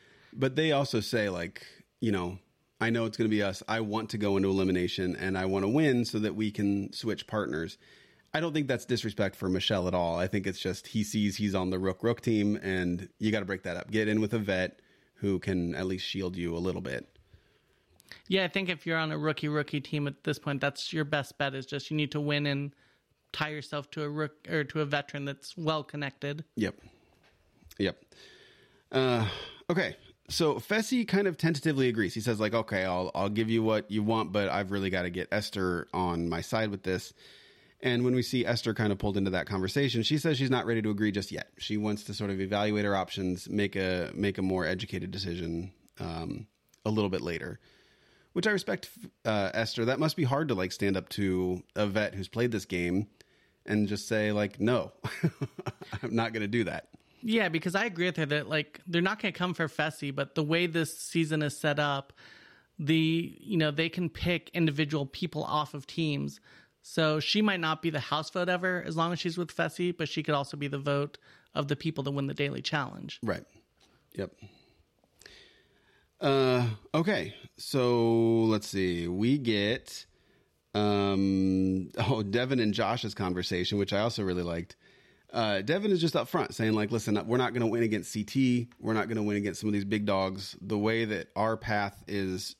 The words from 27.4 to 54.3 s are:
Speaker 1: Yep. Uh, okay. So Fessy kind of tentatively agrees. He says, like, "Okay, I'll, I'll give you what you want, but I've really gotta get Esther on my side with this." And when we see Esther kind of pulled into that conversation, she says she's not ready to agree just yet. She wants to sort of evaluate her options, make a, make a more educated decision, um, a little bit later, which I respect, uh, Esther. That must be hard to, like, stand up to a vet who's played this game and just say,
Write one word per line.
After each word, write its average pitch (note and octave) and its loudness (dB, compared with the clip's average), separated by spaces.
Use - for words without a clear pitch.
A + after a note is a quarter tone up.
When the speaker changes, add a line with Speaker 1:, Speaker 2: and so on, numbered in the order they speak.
Speaker 1:
Yep. F#2+ -2
Uh, B2 2
okay. E3 0
So D#3 2
Fessy A3 0
kind G3 4
of E3 0
tentatively C#3+ 4
agrees. G#2+ 2
He A2+ -4
says, A2 0
like, G#2+ 2
"Okay, G#2 0
I'll, F#2 0
I'll G2 0
give A2 0
you A2+ 4
what A2 2
you G#2+ 0
want, A2 2
but G2+ 2
I've G2 -2
really G2 2
gotta F2+ 0
get F2 -4
Esther F#2 0
on E2+ 0
my E2 -2
side A2 -2
with G2 -8
this." F#2 -2
And B2 2
when B2+ 4
we B2 2
see B2 0
Esther A2+ 0
kind G#2+ 2
of G2 0
pulled G2+ -2
into G2 2
that F2 0
conversation, A2+ 0
she D3+ 2
says D3 0
she's C3 0
not A#2+ 0
ready A2+ 0
to G#2+ 0
agree G#2 2
just F#2+ -4
yet. - -8
She G#2+ -4
wants G#2 -2
to G#2 -10
sort G#2 -4
of F#2+ -2
evaluate G#2 0
her G2+ 2
options, F#2 -2
make G2+ 0
a, F#2 0
make G2 0
a G#2 -2
more F#2 2
educated F#2 -4
decision, F2+ -4
um, E2 -8
a G#2+ 0
little G#2+ 2
bit F2+ -2
later, E2+ -6
which F3+ -2
I G#3+ 4
respect, G3 -2
uh, G#2 2
Esther. A2+ 0
That C3 2
must D#3 0
be D3 2
hard C#3 2
to, A#2 2
like, F#2 0
stand G2 2
up F#2 -4
to F#2 0
a G#2 2
vet G2+ 0
who's F#2+ -6
played A#2+ 0
this G#2 -2
game F2+ 0
and G#2 2
just G2+ -4
say, G#2+ 2